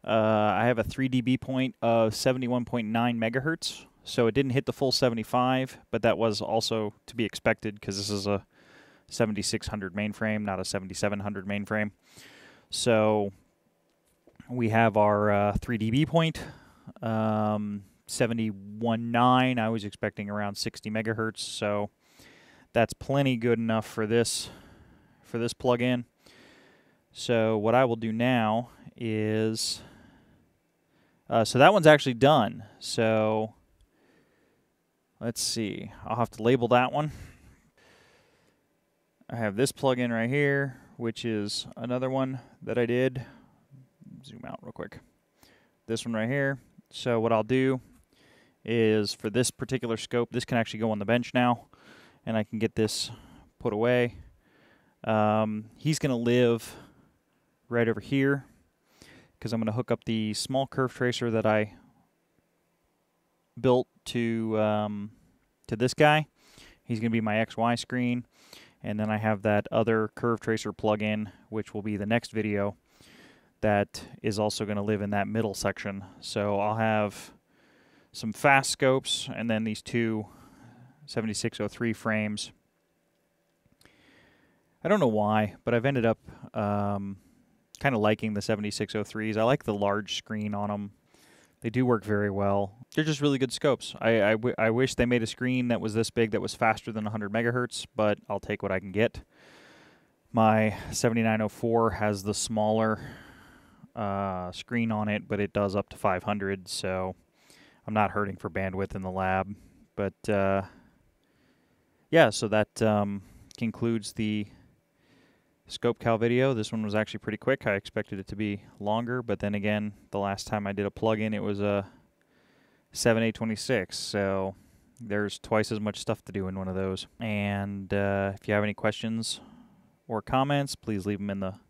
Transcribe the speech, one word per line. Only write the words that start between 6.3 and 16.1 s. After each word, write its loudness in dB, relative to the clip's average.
also -2
to -16
be 0
expected -2
'cause -6
this -6
is -4
a -2
seventy-six -2
hundred -6
mainframe, -2
not -2
a -4
seventy-seven -4
hundred -6
mainframe. -2
So 2
we 0
have 4
our, 4
uh, 2
three -4
D 0
B 2
point. 0